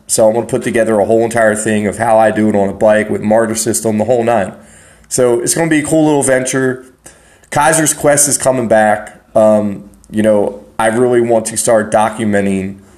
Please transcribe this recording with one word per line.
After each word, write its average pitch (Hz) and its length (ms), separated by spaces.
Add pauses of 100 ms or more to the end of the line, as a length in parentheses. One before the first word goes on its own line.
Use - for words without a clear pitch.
So 113 200
I'm 107 60
gonna 117 140
put 123 160
together 110 360
a 95 60
whole 113 180
entire 110 320
thing 107 320
of 92 100
how 113 200
I 110 140
do 107 180
it 104 60
on 98 120
a 98 60
bike 107 360
with 101 120
Martyr 110 340
System, 110 420
the 107 80
whole 117 180
nine. 110 300 (540)
So 123 320
it's 120 160
gonna 165 140
be 156 100
a 147 60
cool 156 200
little 143 180
venture. 131 640 (640)
Kaiser's 156 440
Quest 147 340
is 131 100
coming 131 300
back. 107 480 (180)
Um, 107 560 (220)
you 107 100
know, 104 440 (120)
I 113 100
really 120 340
want 117 260
to 113 100
start 110 340
documenting 101 880 (160)